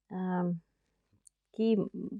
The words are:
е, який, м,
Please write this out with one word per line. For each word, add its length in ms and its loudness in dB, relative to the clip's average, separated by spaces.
е, 420 0
який, 220 4
м, 160 2